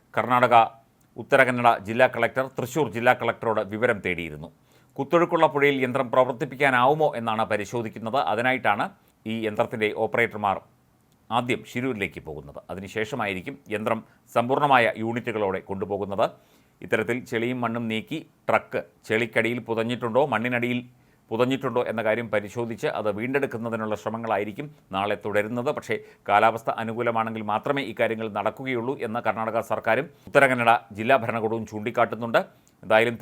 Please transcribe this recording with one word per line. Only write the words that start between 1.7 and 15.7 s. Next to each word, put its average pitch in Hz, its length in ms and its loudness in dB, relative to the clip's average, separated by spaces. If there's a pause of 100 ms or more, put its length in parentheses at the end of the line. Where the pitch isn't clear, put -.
ജില്ലാ 120 240 4
കളക്ടർ 117 320 0 (140)
തൃശ്ശൂർ 127 280 -2 (100)
ജില്ലാ 120 240 4
കളക്ടറോട് 113 520 0
വിവരം 110 320 0
തേടിയിരുന്നു. 82 460 -6 (460)
കുത്തൊഴുക്കുള്ള 165 560 4
പുഴയിൽ 143 320 4
യന്ത്രം 123 300 -2
പ്രവർത്തിപ്പിക്കാനാവുമോ 131 920 2 (120)
എന്നാണ് 113 320 -2
പരിശോധിക്കുന്നത്. 107 680 -4 (140)
അതിനായിട്ടാണ് 117 520 0 (420)
ഈ 113 80 -4 (120)
യന്ത്രത്തിൻ്റെ 107 420 0 (160)
ഓപ്പറേറ്റർമാർ 104 520 0 (760)
ആദ്യം 120 300 -2 (100)
ശിരൂരിലേക്ക് 117 560 -4
പോകുന്നത്. 76 320 -14 (140)
അതിനുശേഷമായിരിക്കും 101 840 -6 (200)
യന്ത്രം 110 240 -2 (360)
സമ്പൂർണ്ണമായ 131 500 4 (180)
യൂണിറ്റുകളോടെ 107 680 -2
കൊണ്ടുപോകുന്നത്. 98 580 -2 (560)